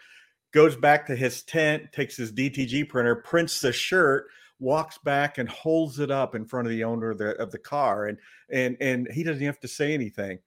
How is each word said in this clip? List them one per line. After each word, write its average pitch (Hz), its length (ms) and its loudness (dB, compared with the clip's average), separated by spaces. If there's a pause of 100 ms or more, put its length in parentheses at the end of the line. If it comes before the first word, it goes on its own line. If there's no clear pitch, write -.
(520)
goes 151 240 8
back 147 300 4
to 135 100 -6
his 123 280 -2
tent, 151 480 0
takes - 260 -6
his 110 140 -6
D 127 180 0
T 135 160 -4
G 135 180 -2
printer, 120 320 2
prints 165 460 0
the 127 100 2
shirt, 156 560 2 (320)
walks 147 380 -2
back 143 400 0
and 120 100 -4
holds 156 520 -2
it 143 100 -2
up 135 240 -2
in 110 120 -6
front 123 200 -4
of 113 60 -2
the 113 120 -2
owner 113 280 -2
of 104 80 -6
the, 107 120 -2 (100)
of 104 100 -8
the - 80 -10
car. 107 480 -2
And, 104 100 -6 (320)
and, 127 320 0
and 127 300 0
he 151 120 -4
doesn't 147 220 -4
have 143 140 -4
to 123 80 -14
say 147 260 -2
anything 101 540 -6